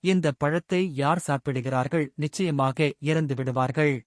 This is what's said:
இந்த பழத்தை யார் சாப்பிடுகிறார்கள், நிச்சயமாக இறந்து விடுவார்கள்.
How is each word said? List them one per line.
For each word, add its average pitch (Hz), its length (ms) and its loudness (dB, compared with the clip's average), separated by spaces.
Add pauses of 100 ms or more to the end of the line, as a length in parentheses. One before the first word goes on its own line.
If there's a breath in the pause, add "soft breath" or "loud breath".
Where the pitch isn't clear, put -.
இந்த 185 280 2
பழத்தை 170 520 0 (100)
யார் 143 320 0
சாப்பிடுகிறார்கள், 131 880 -2
நிச்சயமாக 147 840 0
இறந்து 151 360 0
விடுவார்கள். 131 720 0